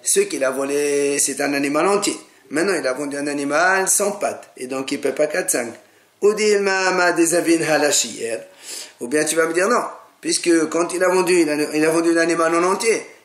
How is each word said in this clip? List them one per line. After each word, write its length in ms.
Ce 160
qu'il 240
a 80
volé, 680
c'est 200
un 140
animal 340
entier. 300
Maintenant, 240
il 120
a 60
vendu 240
un 120
animal 600
sans 240
pattes, 460
et 100
donc 240
il 60
ne 60
paie 100
pas 140
quatre, 240
cinq. 220
Ou 140
dit, 240
ma, 360
ma, 180
des 240
avin 260
halashier. 800
Ou 80
bien 160
tu 120
vas 100
me 80
dire 160
non, 140
puisque 480
quand 280
il 80
a 60
vendu, 320
il 60
a, 60
il 100
a 60
vendu 200
l'animal 440
en 80
entier, 420